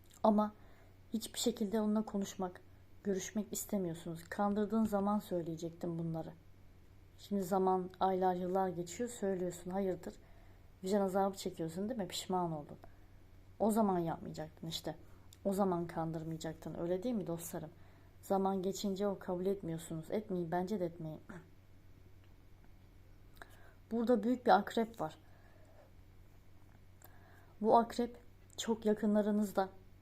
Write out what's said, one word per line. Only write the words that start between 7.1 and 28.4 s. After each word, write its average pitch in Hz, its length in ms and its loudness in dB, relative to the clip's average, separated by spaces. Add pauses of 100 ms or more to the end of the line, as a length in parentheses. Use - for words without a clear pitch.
Şimdi 202 240 -2
zaman, 185 460 4 (100)
aylar, 185 340 4
yıllar 185 340 0
geçiyor, 175 420 -4
söylüyorsun. 185 640 -2
Hayırdır? 190 440 -2 (680)
Vicdan 196 180 2
azabı 196 340 2
çekiyorsun 175 540 -4
değil 247 100 -4
mi? 180 80 -2
Pişman 180 440 -2
oldun. 151 260 -8 (840)
O 214 120 4
zaman 202 280 4
yapmayacaktın 160 680 -4
işte. 160 280 -6 (500)
O 196 80 2
zaman 180 340 2
kandırmayacaktın. 160 920 -6
Öyle 180 240 0
değil 247 120 0
mi 175 120 -2
dostlarım? 165 440 -6 (500)
Zaman 190 400 2
geçince 196 460 0
o 190 120 -2
kabul 185 260 -4
etmiyorsunuz. 165 640 -4
Etmeyin, 180 400 -2
bence 185 280 0
de 180 60 0
etmeyin. 160 440 -8
<clears throat> 170 120 -14 (2500)
Burada 226 320 4
büyük 247 220 2
bir 220 60 8
akrep 208 500 4
var. 156 160 -6 (2500)
Bu 226 160 8
akrep 233 400 2 (400)